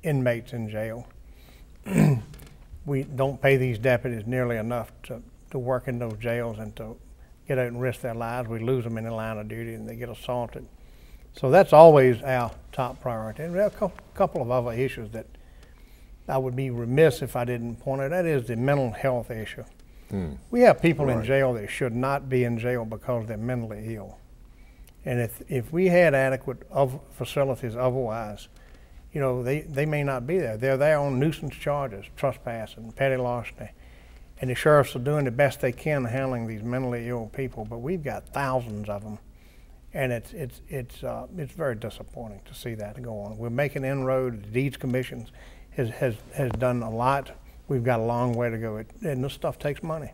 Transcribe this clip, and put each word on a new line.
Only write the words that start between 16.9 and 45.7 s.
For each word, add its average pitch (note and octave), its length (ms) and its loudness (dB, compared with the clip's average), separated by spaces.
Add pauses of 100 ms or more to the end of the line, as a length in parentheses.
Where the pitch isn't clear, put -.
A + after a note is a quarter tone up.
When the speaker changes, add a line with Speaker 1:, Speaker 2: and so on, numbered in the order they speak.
Speaker 1:
if C3 140 -6
I B2 100 0
didn't A#2 300 -4
point C3+ 260 -4
out. C#3 80 -2
That F3 160 0
is C3+ 220 0
the A#2 80 -2
mental C3 340 2
health B2 400 -2
issue. A2 340 -10 (460)
Speaker 2:
Hmm. F2 220 -4 (180)
Speaker 1:
We A#3+ 100 2
have A3+ 220 8
people D3 260 4
in A#2+ 120 2
Speaker 2:
Right. A2 60 -4
Speaker 1:
jail C3+ 280 4
that G#2 140 -6
should A#2+ 260 -4
not C3+ 340 -2
be B2+ 160 2
in A#2 140 0
jail A#2+ 260 -2
because A2 420 -4
they're A2 120 -8
mentally A2+ 560 -6
ill. - 240 -12 (880)
And B2 140 0
if, A2+ 280 -4
if B2+ 240 -4
we F3+ 140 2
had F3 280 6
adequate C3 560 0
of, C3+ 300 0 (120)
facilities B2+ 640 -4
otherwise, A#2 720 -4 (640)
you D3+ 80 -4
know, B2+ 240 0
they, C#3 160 0
they D3+ 260 -2
may D3 160 0
not C3 240 -2
be F3 120 0
there. A#2 180 -2
They're C3 200 2
there D3 220 4
on C#3 220 0
nuisance D3 340 -2
charges, C3+ 500 -4 (120)
trespassing, A2+ 760 -6
petty C3+ 260 2
larceny. B2 540 -4 (680)
And B2+ 100 -2
the A#2+ 60 -2
sheriffs D3 400 6
are - 20 -4
doing C#3+ 260 0
the B2+ 60 0
best C3 300 2
they C3 100 0
can C#3+ 340 -2
handling B2 440 -4
these G#2+ 160 -8
mentally B2 440 -4
ill A#2 180 -4
people, A#2+ 380 -8
but A#2 140 -10
we've D#3 240 -4
got A2+ 280 -6
thousands A#2+ 580 -2
of G#2 160 -6
them. G#2+ 160 -12 (720)
And C3+ 180 -2
it's, A#2 220 -6
it's, C3 360 -10
it's, C3 360 -10
uh, A#2+ 240 -8 (100)
it's C#3+ 140 -8
very C#3+ 240 -4
disappointing G#2+ 720 -12
to - 80 -18
see A#2+ 200 -8
that G#2+ 260 -10
go A2+ 200 -10
on. G#2+ 180 -10
We're A#2 120 -6
making C#3 340 -2
inroads. C3 640 -2
The G#2+ 40 -14
Deeds B2+ 260 -2
Commission B2 520 -4 (480)